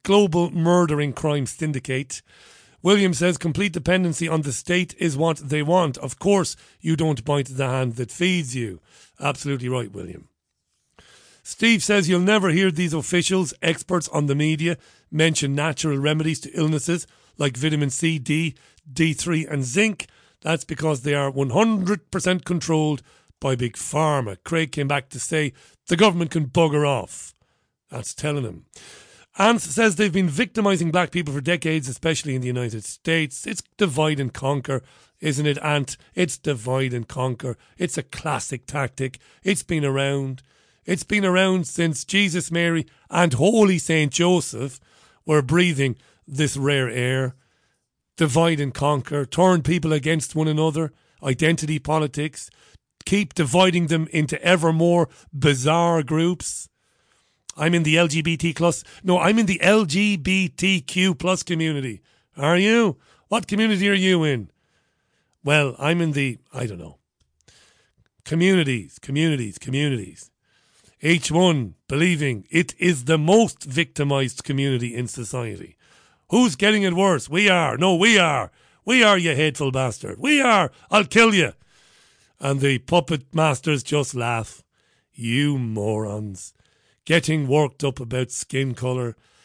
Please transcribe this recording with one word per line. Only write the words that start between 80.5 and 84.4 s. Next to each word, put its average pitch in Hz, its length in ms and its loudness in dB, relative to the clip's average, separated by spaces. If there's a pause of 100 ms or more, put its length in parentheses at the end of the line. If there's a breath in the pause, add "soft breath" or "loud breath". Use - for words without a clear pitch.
I'll 202 140 4
kill 220 300 4
you. 151 180 2 (880 soft breath)
And 139 220 -2
the 135 180 2
puppet - 560 -2
masters 151 480 0
just 147 320 -4
laugh. 117 480 -6 (500)